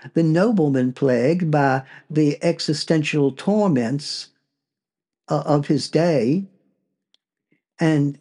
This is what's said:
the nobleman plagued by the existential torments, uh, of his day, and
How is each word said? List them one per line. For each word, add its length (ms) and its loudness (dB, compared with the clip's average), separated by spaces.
the 100 2
nobleman 720 2
plagued 580 0
by 320 2
the 320 0
existential 920 -2
torments, 960 -2
uh, 180 -2
of 220 0
his 220 0
day, 560 0
and 440 0